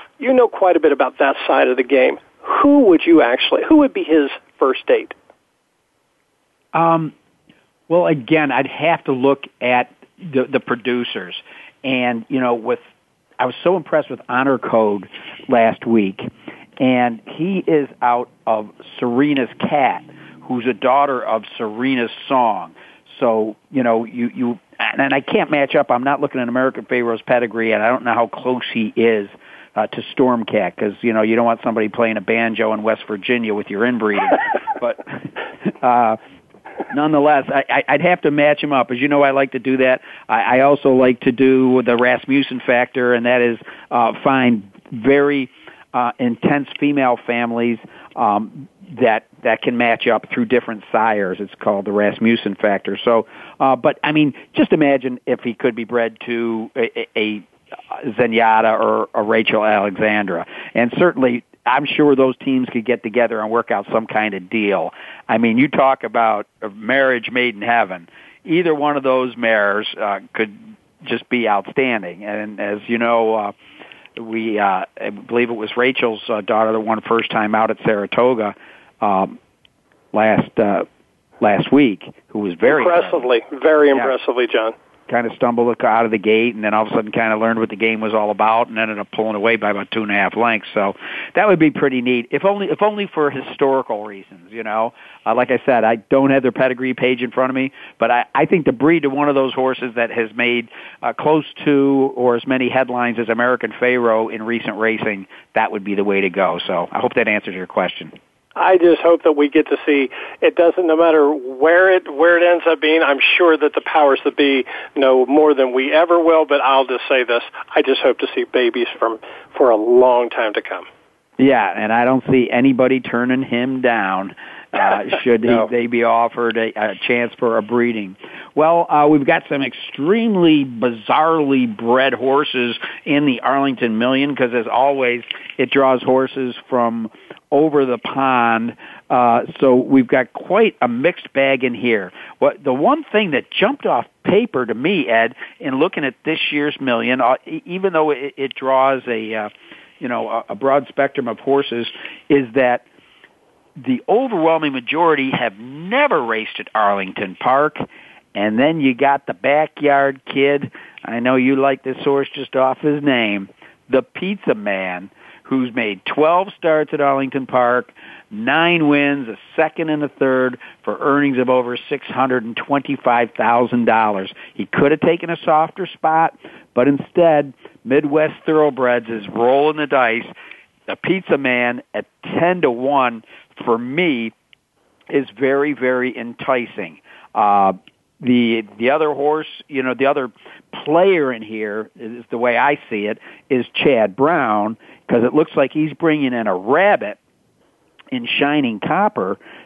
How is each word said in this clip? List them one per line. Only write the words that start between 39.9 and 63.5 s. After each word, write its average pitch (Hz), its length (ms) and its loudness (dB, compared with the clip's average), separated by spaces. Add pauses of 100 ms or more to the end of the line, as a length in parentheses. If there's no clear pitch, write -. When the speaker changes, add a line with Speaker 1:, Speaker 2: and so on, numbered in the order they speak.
Speaker 2:
I, 113 300 0
I - 20 4
also 139 340 4
like 127 280 4
to 135 100 2
do 131 520 4
the 120 120 2
Rasmussen 127 640 0
factor, 123 540 0
and 120 120 0
that 123 140 4
is, 120 180 0 (320)
uh, 117 220 2 (120)
find 123 460 2 (220)
very, 139 580 2 (440)
uh, 123 260 0
intense 131 480 0 (120)
female 135 460 2
families, 117 520 -2 (400)
um, 110 500 -2 (320)
that, 113 260 2 (180)
that 113 180 0
can 120 160 -2
match 117 280 0
up 110 240 0
through 120 160 -2
different 113 460 -2
sires. 104 480 0
It's 101 160 -10
called 101 300 -2
the 104 80 -4
Rasmussen 104 640 0
factor. 101 460 -2
So, 113 240 2 (360)
uh, 135 160 4
but, 139 260 -2
I 147 80 -2
mean, 151 220 2 (200)
just 285 200 2
imagine 135 520 0
if 127 140 -2
he 117 140 -6
could 120 220 -2
be 117 100 -8
bred 113 400 -4
to 117 500 -4
a, 117 240 -4
a, 107 80 -8 (100)
a 107 300 -4 (580)
Zenyatta 113 760 2
or 110 340 0
a 113 100 0
Rachel 110 400 0
Alexandra. 104 840 0 (280)
And 120 240 0
certainly, 131 480 2 (200)
I'm 135 200 0
sure 147 300 4
those 131 220 2
teams 131 320 -2
could 113 160 -6
get 120 180 -2
together 113 360 -2
and 107 100 -4
work 117 220 -2